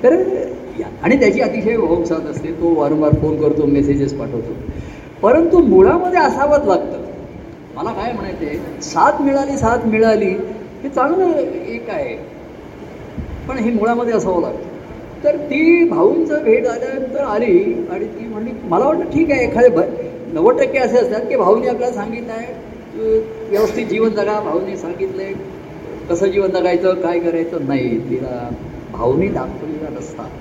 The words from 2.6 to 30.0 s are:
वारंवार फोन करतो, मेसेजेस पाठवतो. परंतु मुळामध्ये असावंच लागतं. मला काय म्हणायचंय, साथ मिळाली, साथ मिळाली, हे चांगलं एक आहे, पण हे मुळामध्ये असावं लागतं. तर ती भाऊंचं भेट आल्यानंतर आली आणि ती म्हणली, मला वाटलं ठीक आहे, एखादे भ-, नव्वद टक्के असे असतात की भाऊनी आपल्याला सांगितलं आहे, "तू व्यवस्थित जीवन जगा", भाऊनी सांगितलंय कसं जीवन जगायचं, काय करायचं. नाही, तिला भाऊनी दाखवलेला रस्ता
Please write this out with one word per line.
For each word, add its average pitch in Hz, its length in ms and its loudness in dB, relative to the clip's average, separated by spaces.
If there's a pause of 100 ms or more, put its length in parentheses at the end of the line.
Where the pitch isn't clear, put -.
वारंवार 151 300 4
फोन 151 300 2
करतो, 147 240 2
मेसेजेस 139 480 2
पाठवतो. 117 400 -6 (680)
परंतु 320 360 6
मुळामध्ये 359 640 6
असावंच 285 480 2
लागतं. - 340 0 (760)
मला 202 160 -6
काय 220 220 -6
म्हणायचंय, 165 680 -8
साथ 285 400 2
मिळाली, 277 360 2
साथ 226 300 2
मिळाली, 214 420 4 (540)
हे 277 60 -6
चांगलं 320 480 2 (300)
एक 233 220 -8
आहे, 139 260 -4 (1300)
पण 262 80 -6
हे 233 140 0
मुळामध्ये 233 420 0
असावं 185 280 2
लागतं. - 840 -10
तर 294 120 4
ती 330 540 4
भाऊंचं 320 540 0
भेट 233 240 4
आल्यानंतर 254 520 -4
आली 214 720 2
आणि 196 140 -4
ती - 220 -10
म्हणली, 220 240 -6 (120)
मला 180 220 2
वाटलं 311 180 2
ठीक 302 280 2
आहे, 247 160 2
एखादे 240 220 6
भ-, - 640 -2
नव्वद 165 280 4
टक्के 269 160 0
असे 240 200 2
असतात 220 240 2
की 262 140 -2
भाऊनी 202 320 4
आपल्याला 240 280 -2
सांगितलं 226 380 -8
आहे, 233 200 -10 (400)
"तू - 260 0 (300)
व्यवस्थित 214 360 0
जीवन 226 240 2
जगा", 208 300 0
भाऊनी 190 380 -4
सांगितलंय 190 560 -6 (760)
कसं 175 160 0
जीवन 190 240 2
जगायचं, 180 440 2
काय 175 260 0
करायचं. 165 480 -2
नाही, 123 420 -2
तिला 123 400 -4 (420)
भाऊनी 135 360 0
दाखवलेला 151 680 -6
रस्ता - 320 -12 (120)